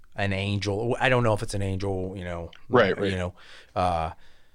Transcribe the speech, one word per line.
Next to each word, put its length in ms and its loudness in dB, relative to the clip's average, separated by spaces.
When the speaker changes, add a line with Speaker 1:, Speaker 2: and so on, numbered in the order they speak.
Speaker 1:
an 200 0
angel. 680 0
I 80 4
don't 160 4
know 80 4
if 100 0
it's 120 -4
an 80 -2
angel, 540 -2
you 80 -8
know, 260 -8
Speaker 2:
Right, 280 6
right. 140 -2
Speaker 1:
you 60 -2
know, 180 -4
uh, 360 0